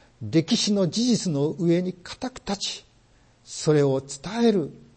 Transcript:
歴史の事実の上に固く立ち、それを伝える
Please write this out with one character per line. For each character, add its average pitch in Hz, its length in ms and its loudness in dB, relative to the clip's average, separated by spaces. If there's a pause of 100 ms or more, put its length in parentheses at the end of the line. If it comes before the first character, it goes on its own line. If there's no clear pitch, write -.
(220)
歴 156 340 2
史 - 160 0
の 196 160 2
事 226 160 -2
実 196 280 2
の 143 160 0
上 170 320 2
に 180 120 -4
固 - 380 -12
く - 40 -16 (120)
立 202 120 -6
ち、 - 260 -8 (600)
そ - 280 -2
れ 147 100 4
を 135 180 2
伝 226 480 -2
え 220 40 6
る 165 180 -2 (260)